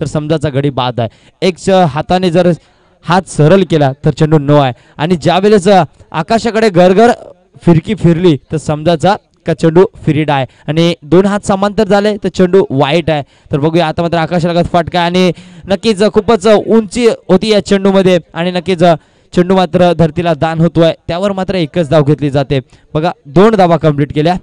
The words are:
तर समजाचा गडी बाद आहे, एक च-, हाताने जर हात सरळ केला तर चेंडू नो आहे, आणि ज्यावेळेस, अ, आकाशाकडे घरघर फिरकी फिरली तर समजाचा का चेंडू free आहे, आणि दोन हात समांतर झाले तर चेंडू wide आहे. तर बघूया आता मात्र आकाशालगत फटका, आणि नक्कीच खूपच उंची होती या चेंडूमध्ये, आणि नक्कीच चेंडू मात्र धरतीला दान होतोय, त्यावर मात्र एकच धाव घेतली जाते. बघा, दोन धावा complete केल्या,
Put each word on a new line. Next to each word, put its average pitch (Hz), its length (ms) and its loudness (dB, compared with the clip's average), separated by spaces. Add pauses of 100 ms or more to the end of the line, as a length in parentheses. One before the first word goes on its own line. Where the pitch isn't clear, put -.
तर 156 40 -6
समजाचा 151 440 -4
गडी 139 220 -2
बाद 123 300 -4
आहे, 113 80 -4 (340)
एक 185 160 -2
च-, - 120 -4
हाताने 180 600 0
जर 175 220 2 (500)
हात 180 260 0
सरळ 170 420 2
केला 147 220 0 (120)
तर 156 60 0
चेंडू 156 280 0
नो 143 180 2
आहे, 135 160 0 (240)
आणि 170 200 -2
ज्यावेळेस, 180 520 0
अ, 185 160 4 (280)
आकाशाकडे 220 580 -2
घरघर 185 400 4 (520)
फिरकी 170 320 2
फिरली 170 420 2 (160)
तर 156 40 -4
समजाचा 160 600 -2 (300)
का 165 80 -2
चेंडू 165 300 2 (100)
free 151 340 -2
आहे, 139 180 -2 (220)
आणि 165 340 0
दोन 170 240 2
हात 202 200 -2
समांतर 208 380 -2
झाले 202 320 0
तर 190 120 -8
चेंडू 180 420 2
wide 143 400 -2
आहे. 151 120 -2 (300)
तर 151 60 -2
बघूया 160 280 0
आता 160 160 -4
मात्र 170 140 -4
आकाशालगत 170 560 -2
फटका, 175 280 -2
आणि 175 320 0 (360)
नक्कीच 202 340 -2 (120)
खूपच 208 320 0
उंची 220 600 2
होती 190 420 0
या 208 180 0
चेंडूमध्ये, 190 520 2 (160)
आणि 175 160 -6
नक्कीच 180 320 -4 (520)
चेंडू 180 220 0
मात्र 175 360 0
धरतीला 165 420 -2
दान 160 260 -4
होतोय, 165 320 2 (160)
त्यावर 185 240 -4
मात्र 190 220 -6
एकच 165 360 -4
धाव 156 120 4
घेतली 143 280 -2
जाते. 135 300 -2 (340)
बघा, 156 160 -4 (160)
दोन 185 280 2
धावा 175 220 2
complete 147 380 -2
केल्या, 156 280 0